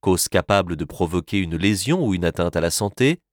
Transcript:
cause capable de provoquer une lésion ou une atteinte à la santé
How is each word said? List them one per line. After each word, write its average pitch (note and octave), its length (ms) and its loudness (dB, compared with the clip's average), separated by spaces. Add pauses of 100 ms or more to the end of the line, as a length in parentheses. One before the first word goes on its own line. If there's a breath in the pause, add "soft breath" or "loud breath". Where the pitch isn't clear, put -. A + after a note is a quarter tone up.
cause F#2 280 2
capable F2+ 480 2
de D#2+ 80 -4
provoquer F2 540 -2
une E2+ 180 -4
lésion G#2+ 480 0
ou G2+ 100 0
une F2 100 -2
atteinte E2+ 320 0
à E2 40 0
la E2+ 100 0
santé B2+ 500 0 (120)